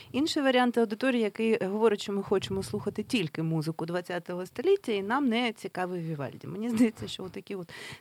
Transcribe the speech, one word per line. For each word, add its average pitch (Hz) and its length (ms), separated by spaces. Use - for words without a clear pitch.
інший 294 320
варіант 247 340
аудиторії, 233 440
який 220 440
говорить, 208 360
що 202 120
ми 196 100
хочемо 190 400
слухати 208 400
тільки 170 400
музику 160 420
двадцятого 175 600
століття, 330 460
і 202 100
нам 254 260
не 226 260
цікавий 180 480
Вівальді. 147 460
Мені 202 220
здається, 220 380
що - 160
отакі 196 320
от 180 140